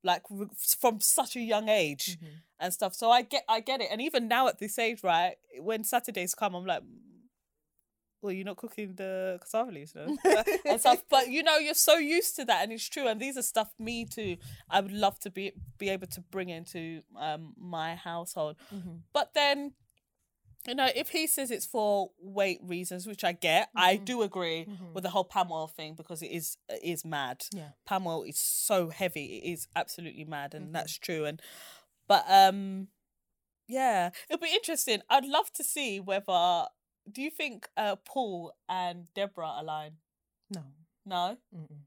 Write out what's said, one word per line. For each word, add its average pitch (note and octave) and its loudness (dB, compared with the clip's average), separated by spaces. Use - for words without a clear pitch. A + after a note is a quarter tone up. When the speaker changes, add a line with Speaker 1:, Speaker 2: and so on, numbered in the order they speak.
Speaker 1:
Like, F3+ 2
r-, G3+ -8
from A#3 4
such - 4
a B3 -6
young G#3+ 0
age F3 2
Speaker 2:
Mm-hmm. D#3+ -16
Speaker 1:
and F3+ -2
stuff. F#3+ -2
So A3+ 2
I B3 10
get, B3+ -2
I A3+ 4
get C4 -2
it. F#3+ -2
And G#3+ -4
even C4 0
now B3 4
at - 0
this G#3 -6
age, A3+ -2
right, F3 2
when G#3+ -4
Saturdays G#3 -2
come, G3+ -2
I'm F3+ -8
like, F3+ 0
"Well, G3+ -4
you're F#3+ -6
not G3 -8
cooking G#3+ -10
the F#3+ -4
cassava A#3 -4
leaves, D3+ -14
no?" D#3+ -6
Speaker 2:
<laughs> F4 8
Speaker 1:
and C#4+ 2
stuff. - 8
But, C4 6
you D4 0
know, D#4+ 6
you're D4+ 2
so D#4+ 8
used E4 2
to C#4+ -6
that, F#3+ 4
and A3 -6
it's A3+ -8
true. C#4 -4
And A3 0
these C4 -4
are A#3+ -4
stuff, G#3+ 0
me A#3 -6
too, G#3 -6
I F#3+ 4
would G3 -6
love G3+ 0
to G3+ -10
be, G3 -8
be G3+ -4
able F#3+ -4
to - -10
bring F#3 -6
into, E3 -10
um, D#3 -6
my E3 -6
household. E3+ -6
Speaker 2:
Mm-hmm. F3+ -12
Speaker 1:
But - 0
then, C#4+ 2
you B3 -6
know, C4+ 2
if D4 -4
he D#4+ 0
says C#4 -2
it's - -4
for G#3 0
weight G3 -2
reasons, F3+ -8
which G#3 -10
I F3 2
get, E3+ 4
I F#3 8
Speaker 2:
Mm-hmm. G3+ -6
Speaker 1:
do A#3+ -2
agree E3+ -2
Speaker 2:
Mm-hmm. F3+ -14
Speaker 1:
with F#3 -6
the F#3 -2
whole F#3+ 2
palm F3+ 0
oil D#3+ -4
thing, D#3 -14
because D#3+ -12
it E3 -10
is, E3 -6
it - -8
is E3 -4
mad. C#3+ -6
Speaker 2:
Yeah. D#3+ -12
Speaker 1:
Palm F#3+ -2
oil D#3+ -2
is - -8
so - 2
heavy. D#3 -6
It F3 -6
is D#3+ -10
absolutely - -8
mad, D3 -10
and D3+ -12
Speaker 2:
Mm-hmm. D3+ -14
Speaker 1:
that's D#3+ -6
true. D#3 -6
And, D#3 -8
but, G3+ 6
um, G3 4
yeah, A3+ 2
it'll D#4 -2
be E4 0
interesting. C#4+ 0
I'd C4 6
love D4+ 0
to D4 -6
see A#3 -2
whether, F3+ 2
do B3+ -10
you D4 -4
think, C4+ -8
uh, G#3 0
Paul F#3+ -6
and F3 -4
Deborah G3 -4
align? D3+ -8
Speaker 2:
No. E3+ -10
Speaker 1:
No? F#3 6
Speaker 2:
Mm-mm. D#3 -14